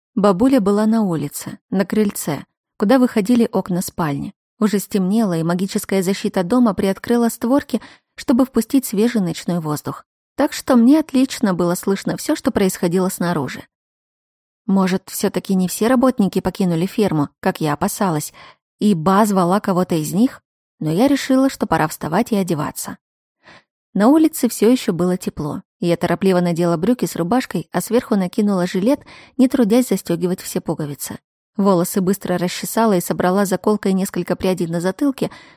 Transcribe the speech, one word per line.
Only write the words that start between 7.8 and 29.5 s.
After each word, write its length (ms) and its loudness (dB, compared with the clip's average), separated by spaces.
чтобы 280 2
впустить 440 0
свежий 340 0
ночной 380 -4
воздух. 440 -8
Так 160 0
что 260 0
мне 220 6
отлично 540 0
было 220 0
слышно 420 -2
всё, 180 -2
что 140 -2
происходило 600 0
снаружи. 580 -4
Может, 460 0
всё-таки 420 -4
не 140 0
все 200 -2
работники 540 2
покинули 460 -2
ферму, 420 0
как 220 -2
я 120 0
опасалась, 600 -2
и 160 4
Ба 320 2
звала 320 2
кого-то 340 0
из 180 -2
них? 300 0
Но 100 -4
я 180 2
решила, 440 2
что 160 -4
пора 200 0
вставать 440 -2
и 40 0
одеваться. 640 -4
На 120 4
улице 380 4
всё 240 2
ещё 220 0
было 240 0
тепло, 460 -8
и 80 -2
я 100 2
торопливо 420 0
надела 380 0
брюки 280 0
с 100 -6
рубашкой, 560 -2
а 100 -4
сверху 340 -2
накинула 520 0
жилет, 320 0
не 100 4
трудясь 420 2